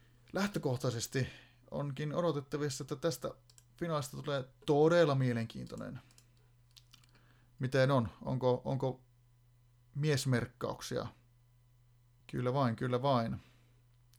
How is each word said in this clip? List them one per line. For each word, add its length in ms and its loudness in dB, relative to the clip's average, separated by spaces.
Lähtökohtaisesti 960 -2
onkin 420 -6
odotettavissa, 680 -2
että 120 -8
tästä 360 -4
finaalista 420 -6
tulee 280 -4
todella 500 6
mielenkiintoinen. 840 -2
Miten 320 4
on? 180 4
Onko, 440 0
onko 360 -2
miesmerkkauksia? 1120 0
Kyllä 260 -2
vain, 220 2
kyllä 260 -2
vain. 400 2